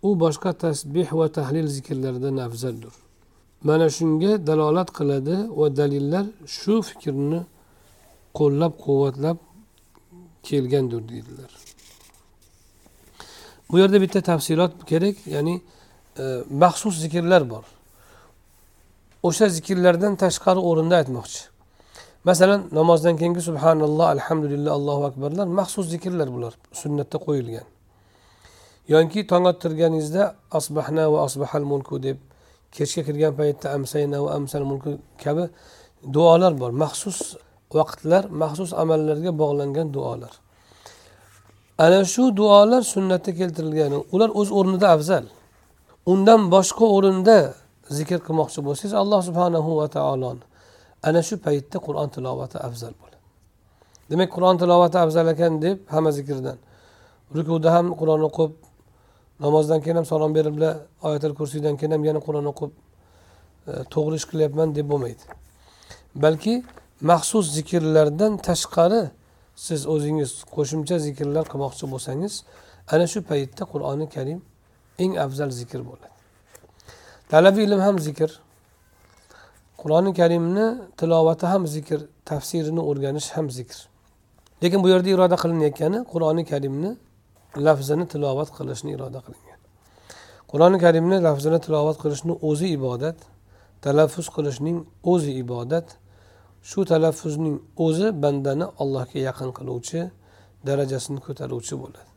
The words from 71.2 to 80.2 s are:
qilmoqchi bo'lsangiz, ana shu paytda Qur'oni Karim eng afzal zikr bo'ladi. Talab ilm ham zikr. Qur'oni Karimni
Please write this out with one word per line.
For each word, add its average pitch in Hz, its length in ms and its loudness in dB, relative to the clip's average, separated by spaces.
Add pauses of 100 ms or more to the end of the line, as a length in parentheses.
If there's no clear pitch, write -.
qilmoqchi 139 400 -8
bo'lsangiz, 139 420 -8 (540)
ana 165 180 2
shu 190 160 -6
paytda 139 420 -6
Qur'oni 143 500 -6
Karim 143 240 -8 (600)
eng 185 180 -2
afzal 139 340 -4
zikr 123 380 -10
bo'ladi. - 280 -20 (1120)
Talab 180 280 8
ilm 202 220 2
ham 196 180 2
zikr. 156 320 -4 (1500)
Qur'oni 170 360 2
Karimni 170 520 2 (300)